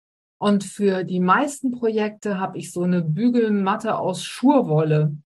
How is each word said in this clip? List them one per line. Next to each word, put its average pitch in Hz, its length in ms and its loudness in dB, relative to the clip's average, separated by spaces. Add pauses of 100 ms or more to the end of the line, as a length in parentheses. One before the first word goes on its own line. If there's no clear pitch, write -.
(400)
Und 202 240 2
für 190 400 -2
die 180 160 -4
meisten 240 520 0
Projekte 214 680 -2
hab 180 160 -6
ich 180 160 -12
so 175 120 -4
eine 180 180 2
Bügelmatte 208 960 0
aus 180 260 -4
Schurwolle 156 920 2 (100)